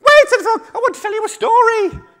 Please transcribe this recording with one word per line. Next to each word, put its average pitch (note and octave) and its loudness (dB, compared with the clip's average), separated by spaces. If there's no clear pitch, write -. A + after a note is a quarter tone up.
Wait, C#5+ 4
said B4 0
the G4 -6
frog, A4 -2
I - -12
want A4+ -4
to - -18
tell G#4 -8
you G#4+ -6
a G#4 -6
story. A4+ 0